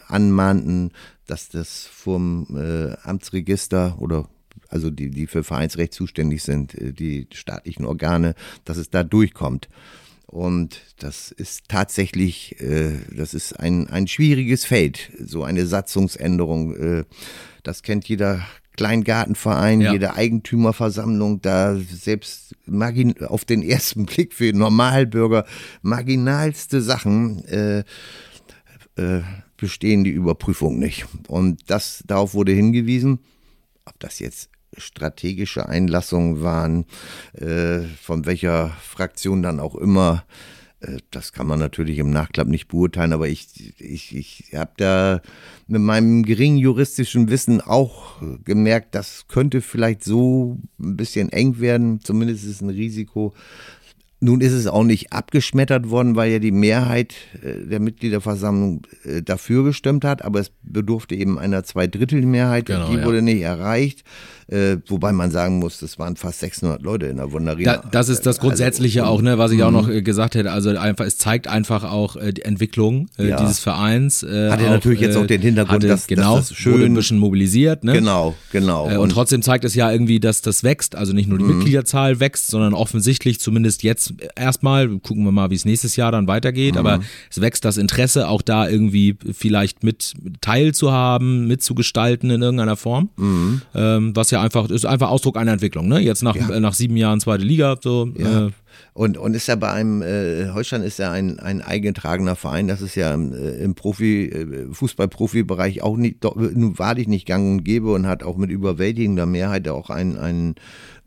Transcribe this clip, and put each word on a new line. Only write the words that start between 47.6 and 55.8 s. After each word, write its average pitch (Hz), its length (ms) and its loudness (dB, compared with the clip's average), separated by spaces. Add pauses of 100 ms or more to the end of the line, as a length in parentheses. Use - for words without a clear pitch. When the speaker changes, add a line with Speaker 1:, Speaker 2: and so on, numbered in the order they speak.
Speaker 1:
auch - 600 -2 (220)
gemerkt, 107 500 0
das - 360 -10
könnte 131 320 0
vielleicht 113 420 -2
so 123 560 0 (180)
ein 92 200 -6
bisschen 104 340 -2
eng 120 300 2
werden, 120 420 0
zumindest 110 400 -2
ist 104 80 -10
es 98 100 -12
ein 101 80 -6
Risiko. 107 640 -6 (880)
Nun 123 200 4
ist 131 120 2
es 120 120 0
auch 104 200 2
nicht 113 260 2
abgeschmettert 131 800 0